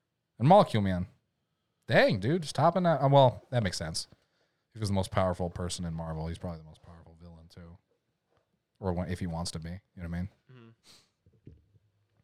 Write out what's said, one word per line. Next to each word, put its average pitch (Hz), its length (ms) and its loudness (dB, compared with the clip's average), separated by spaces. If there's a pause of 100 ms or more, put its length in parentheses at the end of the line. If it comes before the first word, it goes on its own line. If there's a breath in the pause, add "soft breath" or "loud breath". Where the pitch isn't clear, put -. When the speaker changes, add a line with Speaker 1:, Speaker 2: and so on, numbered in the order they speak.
(400)
Speaker 1:
And 135 80 2
Molecule 175 340 6
Man. 92 240 -2 (840)
Dang, 180 320 4
dude, 147 220 -2
just 147 140 -10
topping 170 280 2
that. 160 180 2
Uh, 139 80 4
well, 139 420 6
that 123 100 0
makes 92 160 -2
sense. 82 300 -8 (680)
If 107 80 -10
he's 107 80 -4
the 101 60 0
most 95 160 -2
powerful 92 400 -2
person 87 340 -8
in 82 80 -6
Marvel, 80 340 -8
he's 85 120 -10
probably 85 200 -12
the 80 60 -20
most 78 160 -20
powerful 82 400 -20
villain, 85 320 -20
too. 87 240 -20 (1000)
Or 95 140 -2
when, 87 180 -4
if 90 80 -6
he 92 80 -6
wants 85 240 -6
to 85 80 -8
be, 82 100 -12
you 90 80 -12 (200)
know 87 120 -12
what 85 60 -8
I 87 60 -6
mean? 95 80 -8 (220)
Speaker 2:
Mm-hmm. 117 180 -20 (1500 soft breath)